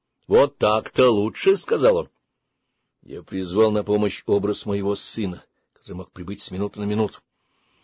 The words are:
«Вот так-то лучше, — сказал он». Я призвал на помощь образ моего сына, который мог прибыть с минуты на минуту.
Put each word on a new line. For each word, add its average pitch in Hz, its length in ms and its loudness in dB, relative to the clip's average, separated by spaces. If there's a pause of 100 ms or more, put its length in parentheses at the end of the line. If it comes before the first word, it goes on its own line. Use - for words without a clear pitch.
(280)
«Вот 127 300 4
так-то 110 540 2
лучше, — 110 460 0
сказал 117 400 2
он». 80 120 -4 (920)
Я 80 220 -14
призвал 95 480 0
на 104 120 -2
помощь 104 420 -2
образ 101 400 0
моего 101 300 -2
сына, 95 480 -6 (300)
который 92 240 -16
мог 92 140 -14
прибыть 92 300 -12
с - 100 -14
минуты 98 280 -6
на 104 60 -6
минуту. 104 340 -2 (640)